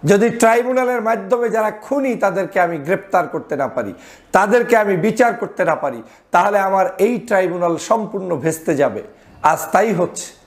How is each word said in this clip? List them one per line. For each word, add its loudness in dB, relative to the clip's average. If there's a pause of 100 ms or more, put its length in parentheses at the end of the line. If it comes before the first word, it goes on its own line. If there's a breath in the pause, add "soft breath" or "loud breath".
যদি 4 (100)
ট্রাইব্যুনালের 2
মাধ্যমে -2
যারা 0 (100)
খুনি -2
তাদেরকে -2
আমি 0
গ্রেপ্তার -2
করতে -6
না -2
পারি, -6 (400 loud breath)
তাদেরকে 4
আমি 2
বিচার 2
করতে -6
না 2
পারি, -6 (300 loud breath)
তাহলে 2
আমার 2 (120)
এই 2 (120)
ট্রাইব্যুনাল 0
সম্পূর্ণ -2
ভেস্তে -2
যাবে। 0 (400 soft breath)
আজ 2 (100)
তাই 2
হচ্ছে। -4 (180)